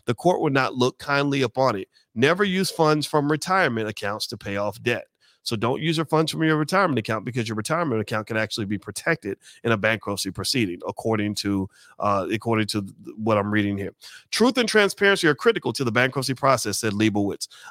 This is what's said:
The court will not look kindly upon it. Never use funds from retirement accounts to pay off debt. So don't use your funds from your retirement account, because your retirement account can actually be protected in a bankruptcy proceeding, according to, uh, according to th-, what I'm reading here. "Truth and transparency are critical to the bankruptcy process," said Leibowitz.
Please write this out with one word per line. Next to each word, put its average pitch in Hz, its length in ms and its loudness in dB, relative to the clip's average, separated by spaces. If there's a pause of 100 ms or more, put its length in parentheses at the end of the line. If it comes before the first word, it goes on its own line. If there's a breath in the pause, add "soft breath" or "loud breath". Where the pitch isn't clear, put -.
The 120 80 -2
court - 260 2
will 156 80 2
not 135 260 2
look 127 240 0
kindly 143 440 0
upon 123 340 0
it. 95 120 -10 (260 soft breath)
Never 160 300 4
use 190 260 0
funds 151 360 4
from 147 240 0
retirement 151 560 0
accounts 107 420 -6
to 110 100 -10
pay 101 180 -6
off 104 260 -4
debt. 117 220 -2 (380 soft breath)
So - 120 -4
don't 113 260 0
use 156 160 0
your 160 100 -2
funds 160 260 2
from 156 100 -4
your 160 140 2
retirement 156 420 0
account, 110 260 -4
because 120 240 -4
your 113 60 -4
retirement 131 460 -2
account 107 260 -4
can 113 100 -6
actually 110 300 -2
be 101 120 -4
protected 104 600 -6 (240 loud breath)
in 117 80 0
a 113 60 4
bankruptcy 101 560 -2
proceeding, 95 560 -2
according 104 480 -2
to, 98 340 -2 (300 soft breath)
uh, 101 320 0
according 110 340 0
to 104 160 -4
th-, 98 100 -10 (240)
what 107 220 2
I'm 101 140 0
reading 101 260 0
here. 98 160 -8 (380 loud breath)
"Truth 254 260 2
and 233 100 0
transparency 196 600 4
are 147 80 4
critical 196 380 2
to 135 100 -2
the 117 80 0
bankruptcy 127 420 0
process," 123 440 2
said 107 160 0
Leibowitz. 101 520 0 (240 loud breath)